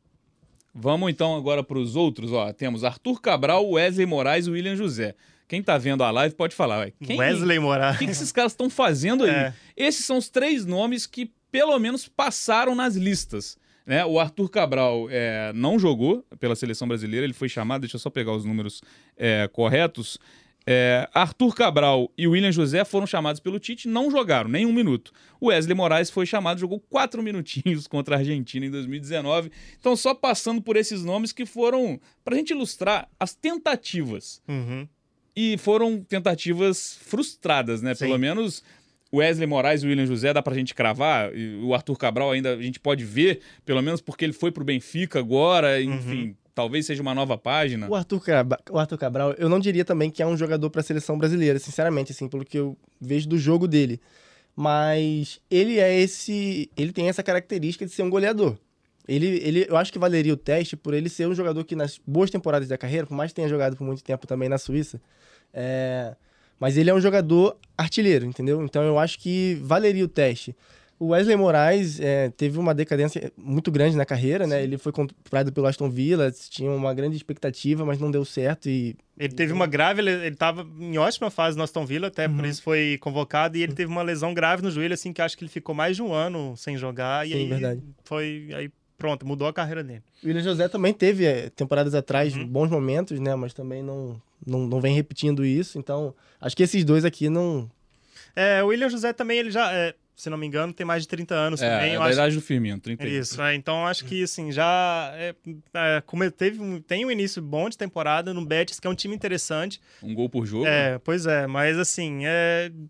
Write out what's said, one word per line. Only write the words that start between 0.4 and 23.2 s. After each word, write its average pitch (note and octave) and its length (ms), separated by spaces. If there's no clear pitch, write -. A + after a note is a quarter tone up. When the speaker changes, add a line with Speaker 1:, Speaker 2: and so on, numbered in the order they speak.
Speaker 1:
Vamos D#3 360
então D#3+ 260
agora C#3+ 260
pros C3 340
outros, A#2+ 360
ó. G#2+ 200
Temos A#2+ 320
Arthur A3+ 360
Cabral, F3 500
Wesley F#3 360
Moraes D#3 400
e F3 40
William F3+ 240
José. B2 400
Quem F#3 160
tá F3+ 140
vendo C3+ 260
a A#2+ 80
live C#3+ 240
pode E3 200
falar, A#2 240
ué. G#2+ 140
Quem C3 140
Speaker 2:
Wesley E3+ 400
Moraes. C#3 380
Speaker 1:
O - 20
que C4+ 80
que - 60
esses D3 200
caras A#3+ 220
tão B3+ 160
fazendo A3 540
aí? F#3 60
Speaker 2:
É. C3+ 240
Speaker 1:
Esses D4 300
são C4 100
os B3 140
três C4+ 340
nomes G#3+ 420
que B3 240
pelo C#4+ 280
menos B3 300
passaram B3 640
nas B3 220
listas, F#3 640
né? C#3 220
O D#3+ 120
Arthur E3 300
Cabral, B2+ 640
é, A2+ 440
não C#3 240
jogou E3+ 460
pela A#2 160
seleção A#2+ 320
brasileira, A2+ 380
ele B2+ 80
foi C3 160
chamado, B2 320
deixa B2 140
eu A#2 40
só - 80
pegar A2+ 240
os G#2+ 140
números, G#2+ 340
é, G#2+ 380
corretos. B2+ 680
É, B2 480
Arthur F#3 440
Cabral C#3+ 600
e E3+ 120
William F#3 240
José D#3+ 320
foram G3 200
chamados D3+ 360